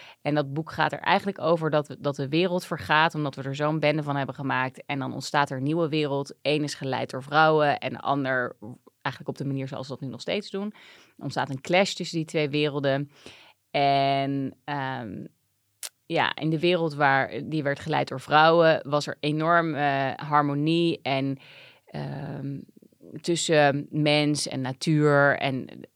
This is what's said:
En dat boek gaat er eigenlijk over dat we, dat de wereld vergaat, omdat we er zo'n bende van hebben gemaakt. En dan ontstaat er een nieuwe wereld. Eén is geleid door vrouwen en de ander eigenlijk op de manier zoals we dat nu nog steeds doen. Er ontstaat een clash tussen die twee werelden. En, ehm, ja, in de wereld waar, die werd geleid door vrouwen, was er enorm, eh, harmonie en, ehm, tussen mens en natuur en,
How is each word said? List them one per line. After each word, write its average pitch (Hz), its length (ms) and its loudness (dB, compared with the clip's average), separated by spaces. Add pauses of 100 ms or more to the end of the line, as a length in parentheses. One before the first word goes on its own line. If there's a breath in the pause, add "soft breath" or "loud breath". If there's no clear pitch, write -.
(220 loud breath)
En 147 120 -2
dat 143 180 0
boek 160 200 -6
gaat 156 200 0
er - 60 -8
eigenlijk 196 420 0
over 160 300 0
dat 151 180 0
we, 131 120 -12
dat 143 160 -4
de 135 120 -4
wereld 175 360 0
vergaat, 160 500 2
omdat 151 200 -4
we 139 80 -10
er 135 120 -6
zo'n 151 260 0
bende 151 220 2
van 143 140 -4
hebben 135 180 -4
gemaakt. 131 520 -4
En 143 120 -4
dan 131 140 -6
ontstaat 143 380 0
er 139 60 -6
een 127 60 -4
nieuwe 160 260 0
wereld. 139 540 -2
Eén 147 200 0
is 143 120 -4
geleid 131 360 -4
door 131 120 -8
vrouwen 151 560 4
en 127 140 -6
de - 80 -10
ander 131 560 -2 (460)
eigenlijk - 260 -8
op - 100 -8
de 147 60 -6
manier 135 240 -4
zoals 135 200 -10
we 139 40 -10
dat 123 100 -12
nu 135 60 -8
nog 120 120 -12
steeds 202 300 -4
doen. 202 220 -6 (440 soft breath)
Er - 60 -20
ontstaat 139 280 -4
een 131 100 -8
clash 185 320 2
tussen 170 240 -8
die 160 100 -2
twee 151 220 0
werelden. 143 640 0 (600 loud breath)
En, 139 920 2
ehm, 131 600 -6 (800)
ja, 147 300 0
in 156 140 -4
de 160 80 0
wereld 165 360 2
waar, 135 360 4 (140)
die 156 180 -4
werd 139 180 -2
geleid 139 280 -2
door 131 120 -8
vrouwen, 160 680 6
was 147 180 0
er - 140 -8
enorm, 156 540 2
eh, 139 400 0
harmonie 147 880 2
en, 135 360 -2 (480 loud breath)
ehm, 143 720 -10 (640)
tussen 147 720 2
mens 147 580 2
en 131 120 -6
natuur 143 800 4
en, 131 280 -4 (300)